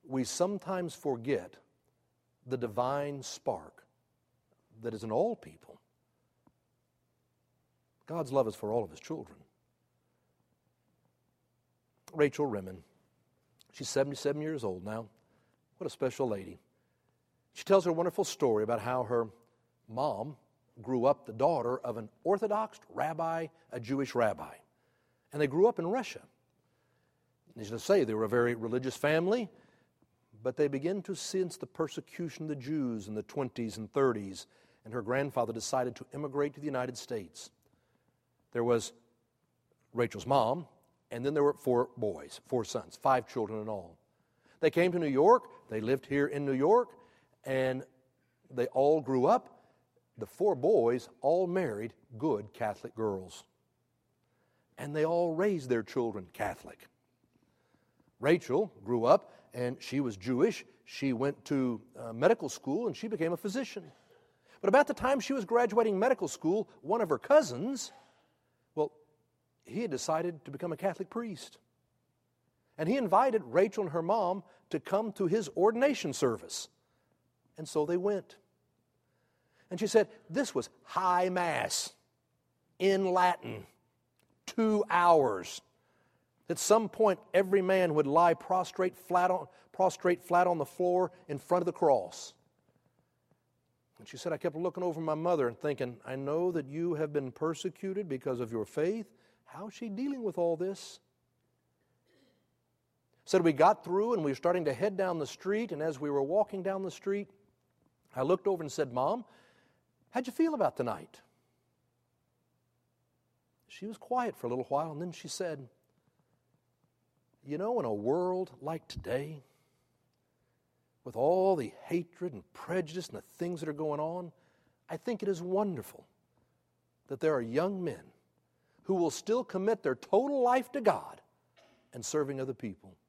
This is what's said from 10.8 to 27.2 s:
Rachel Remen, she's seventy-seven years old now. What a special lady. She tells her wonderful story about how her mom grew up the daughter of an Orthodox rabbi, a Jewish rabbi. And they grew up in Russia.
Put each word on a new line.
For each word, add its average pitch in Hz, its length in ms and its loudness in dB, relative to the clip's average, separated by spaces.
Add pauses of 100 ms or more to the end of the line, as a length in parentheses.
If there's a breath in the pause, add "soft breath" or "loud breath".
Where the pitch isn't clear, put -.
Rachel 147 340 2
Remen, 95 300 -6 (960)
she's - 180 -10
seventy-seven 143 520 0
years 151 220 -6
old 92 200 -4
now. 110 240 -8 (680)
What 185 80 -10
a 143 60 -6
special 131 360 -2
lady. 95 320 -8 (920)
She - 100 -16
tells 196 220 6
her 175 60 2
wonderful 170 320 0
story 110 400 2
about 113 160 0
how 123 240 -2
her 117 240 0 (600)
mom 123 500 -4 (440)
grew 123 240 0
up 139 200 2
the 135 80 -12
daughter 127 460 0
of 120 180 -6
an 110 120 -12 (140)
Orthodox 208 560 -2 (100)
rabbi, 165 580 -4 (240 soft breath)
a 123 80 -8
Jewish 131 360 -4
rabbi. 107 380 0 (800)
And 147 80 -8
they 147 80 4
grew 165 200 4
up 240 100 2
in 165 80 -4
Russia. 220 360 -4 (1300)